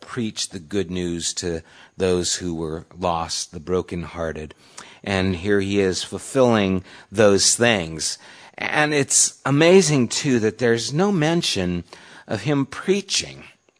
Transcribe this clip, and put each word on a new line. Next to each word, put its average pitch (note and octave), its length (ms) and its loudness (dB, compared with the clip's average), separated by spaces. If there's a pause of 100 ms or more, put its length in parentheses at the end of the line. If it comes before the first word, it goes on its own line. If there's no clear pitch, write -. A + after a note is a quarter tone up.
preach - 500 -8
the G2 80 -12
good E2+ 320 -4
news F2 420 -4
to E2+ 300 -6 (340)
those F2+ 380 0
who F2+ 200 -6
were D#2+ 300 -8 (120)
lost, E2+ 540 -4
the E2+ 100 -14
brokenhearted. D#2+ 920 -6 (480)
And F#2+ 340 0
here G2+ 240 2
he G2 200 0
is F#2 240 0
fulfilling G2+ 800 2 (260)
those G2+ 460 4
things. F2+ 600 0 (400)
And D3+ 340 0
it's - 540 0
amazing, D3+ 640 6
too, B2+ 320 0
that G#2+ 180 0
there's A#2 340 0
no F#3 180 0
mention D3+ 760 0 (440)
of G#2+ 140 -4
him C#3 240 0
preaching. - 800 -4 (360)